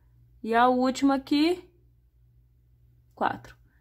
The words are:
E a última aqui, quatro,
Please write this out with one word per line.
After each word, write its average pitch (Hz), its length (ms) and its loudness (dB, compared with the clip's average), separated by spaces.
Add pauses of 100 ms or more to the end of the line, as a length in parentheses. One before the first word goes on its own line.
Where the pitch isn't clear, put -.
(420)
E 220 100 -6
a 233 140 4
última 262 480 0
aqui, 294 560 -2 (1400)
quatro, - 420 -6 (240)